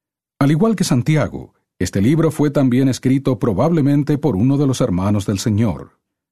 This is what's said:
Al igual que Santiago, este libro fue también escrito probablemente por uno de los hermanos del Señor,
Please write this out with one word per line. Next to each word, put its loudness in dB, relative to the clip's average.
Al 2
igual 2
que -2
Santiago, -2
este -2
libro 2
fue 0
también 2
escrito 0
probablemente 0
por -2
uno 2
de 0
los -2
hermanos -2
del -2
Señor, -4